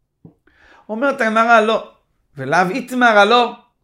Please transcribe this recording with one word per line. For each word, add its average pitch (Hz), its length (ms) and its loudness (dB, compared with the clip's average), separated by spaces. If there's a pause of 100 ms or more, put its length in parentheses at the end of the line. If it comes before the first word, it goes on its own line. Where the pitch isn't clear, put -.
(880)
אומרת 269 320 -4
הגמרא, 226 400 2
לא. 214 300 -4 (460)
ולאו 160 340 -2
איתמר 247 480 0
הלא, 226 340 2 (320)